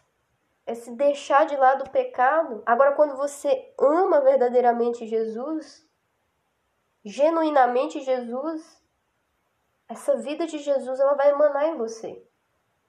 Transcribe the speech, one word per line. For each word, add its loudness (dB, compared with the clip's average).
esse -10
deixar 2
de -6
lado 2
o -16
pecado. -2
Agora, 4
quando 2
você -4
ama 4
verdadeiramente 2
Jesus, -6
genuinamente 0
Jesus, -8
essa -2
vida -6
de -10
Jesus, -4
ela 2
vai 2
emanar 2
em -4
você. -10